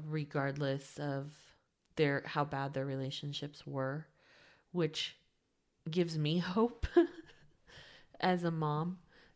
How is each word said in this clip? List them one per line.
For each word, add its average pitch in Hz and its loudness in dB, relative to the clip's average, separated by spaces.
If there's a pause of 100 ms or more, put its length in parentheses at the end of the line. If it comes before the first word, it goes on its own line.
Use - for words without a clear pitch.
regardless 143 -2
of 143 -4 (640)
their, 143 4
how 147 0
bad 143 -4
their 135 0
relationships 139 -6
were, 139 -4 (640)
which - -2 (760)
gives 165 2
me 151 4
<laughs> - 4
hope 202 2 (1300)
as 180 2
a 165 2
mom 160 -2 (360)